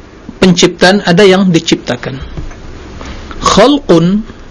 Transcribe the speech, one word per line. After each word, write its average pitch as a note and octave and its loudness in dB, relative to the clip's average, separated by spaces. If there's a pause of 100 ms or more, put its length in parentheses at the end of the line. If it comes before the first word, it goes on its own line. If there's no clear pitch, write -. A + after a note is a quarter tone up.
(420)
penciptaan, F#3 2
ada F3+ 2
yang F#3+ 4
diciptakan. - -4 (1200)
Khalqun G#3 2 (260)